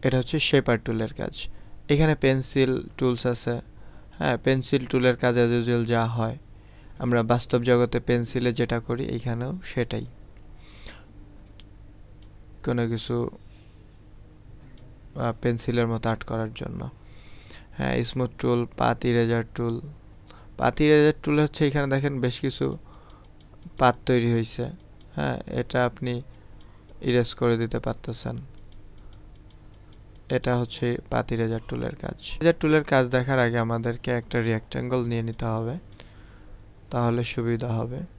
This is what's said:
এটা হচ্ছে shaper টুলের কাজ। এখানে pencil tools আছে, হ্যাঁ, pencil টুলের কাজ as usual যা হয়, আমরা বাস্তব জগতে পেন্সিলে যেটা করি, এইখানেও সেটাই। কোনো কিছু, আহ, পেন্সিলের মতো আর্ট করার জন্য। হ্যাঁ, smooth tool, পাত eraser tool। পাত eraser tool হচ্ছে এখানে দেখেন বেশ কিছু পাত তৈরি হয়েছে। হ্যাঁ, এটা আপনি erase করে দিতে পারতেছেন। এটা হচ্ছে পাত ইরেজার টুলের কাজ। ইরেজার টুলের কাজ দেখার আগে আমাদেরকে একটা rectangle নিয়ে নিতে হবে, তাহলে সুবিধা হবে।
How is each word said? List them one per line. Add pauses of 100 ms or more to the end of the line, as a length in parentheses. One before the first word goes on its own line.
এটা
হচ্ছে
shaper
টুলের
কাজ। (400)
এখানে
pencil (100)
tools
আছে, (580)
হ্যাঁ,
pencil
টুলের
কাজ
as
usual
যা
হয়, (600)
আমরা
বাস্তব
জগতে
পেন্সিলে
যেটা
করি,
এইখানেও
সেটাই। (2500)
কোনো
কিছু, (1800)
আহ, (100)
পেন্সিলের
মতো
আর্ট
করার
জন্য। (840)
হ্যাঁ,
smooth
tool, (100)
পাত
eraser (100)
tool। (760)
পাত
eraser (100)
tool
হচ্ছে
এখানে
দেখেন
বেশ
কিছু (1000)
পাত (100)
তৈরি
হয়েছে। (500)
হ্যাঁ,
এটা
আপনি (760)
erase
করে
দিতে
পারতেছেন। (1900)
এটা
হচ্ছে (140)
পাত
ইরেজার
টুলের
কাজ।
ইরেজার
টুলের
কাজ
দেখার
আগে
আমাদেরকে
একটা
rectangle
নিয়ে
নিতে
হবে, (1120)
তাহলে
সুবিধা
হবে। (200)